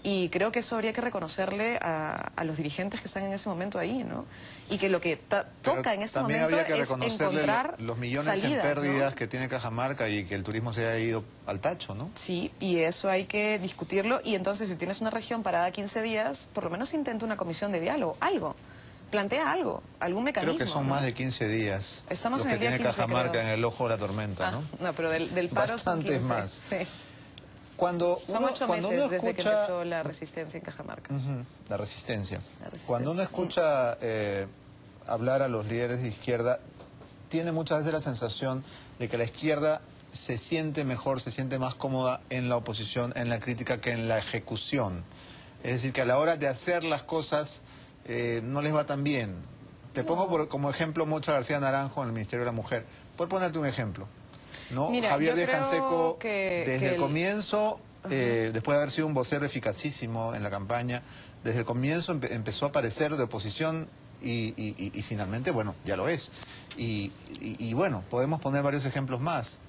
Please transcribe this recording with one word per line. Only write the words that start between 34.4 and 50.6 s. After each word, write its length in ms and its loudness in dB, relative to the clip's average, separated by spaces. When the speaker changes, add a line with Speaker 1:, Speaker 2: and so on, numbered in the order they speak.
Speaker 2:
hablar 340 2
a 60 2
los 180 0
líderes 340 0
de 80 -2
izquierda, 520 0
tiene 220 0
muchas 280 2
veces 140 2
la 80 2
sensación 640 -2
de 80 -2
que 100 0
la 60 2
izquierda 560 2
se 260 -2
siente 460 0
mejor, 360 0
se 120 -4
siente 260 -2
más 160 0
cómoda 460 0
en 180 0
la 80 4
oposición, 600 -2
en 140 0
la 100 2
crítica, 400 -2
que 100 0
en 160 0
la 120 4
ejecución. 840 0
Es 80 0
decir, 200 0
que 100 2
a 20 4
la 140 6
hora 180 6
de 100 0
hacer 380 2
las 180 0
cosas, 600 0
eh, 400 0
no 180 0
les 120 2
va 120 4
tan 160 0
bien. 320 0
Te 120 -2
pongo 200 2
Speaker 1:
No. 40 0
Speaker 2:
por, 200 2
como 220 0